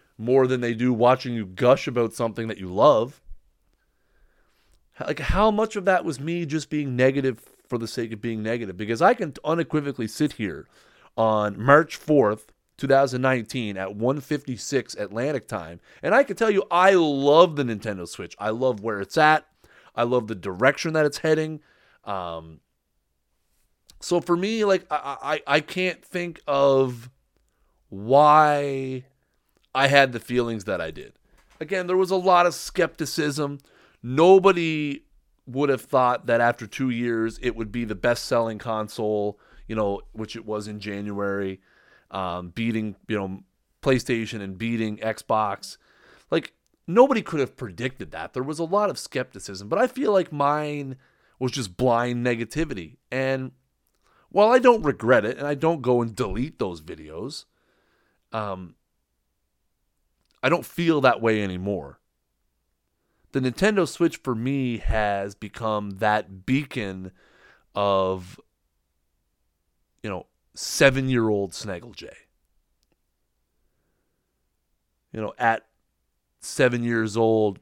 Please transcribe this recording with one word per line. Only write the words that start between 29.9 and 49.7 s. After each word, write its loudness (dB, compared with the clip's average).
the -6
feelings -2
that -4
I -8
did. -16
Again, -4
there 2
was 2
a 2
lot 6
of 0
skepticism. -4
Nobody 6
would -2
have 0
thought 2
that 2
after 0
two -4
years -2
it -4
would -8
be -4
the -6
best-selling -2
console, -4
you -8
know, -2
which -12
it -14
was -6
in -10
January, -6
um, -8
beating, -4
you -4
know, -8
PlayStation -2
and -12
beating -4
Xbox. -4
Like, -4
nobody 4
could -4
have -4
predicted -10
that. -10
There -6
was -8
a -4
lot 0
of -8
skepticism, -10
but -2